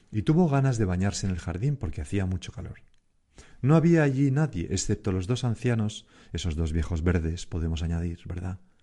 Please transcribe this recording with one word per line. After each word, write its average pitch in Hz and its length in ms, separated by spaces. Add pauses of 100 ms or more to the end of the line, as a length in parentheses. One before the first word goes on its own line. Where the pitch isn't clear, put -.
(100)
y 107 120
tuvo 165 260
ganas 135 300
de 110 60
bañarse 92 420
en 95 60
el 85 60
jardín 104 380
porque - 240
hacía 95 260
mucho 92 240
calor. 85 300 (800)
No 143 160
había 165 260
allí 139 280
nadie, 135 400
excepto 101 420
los 92 140
dos 120 180
ancianos, 113 600 (260)
esos 85 240
dos 80 160
viejos 82 300
verdes, 85 440
podemos 82 360
añadir, 85 420
¿verdad? 92 340 (240)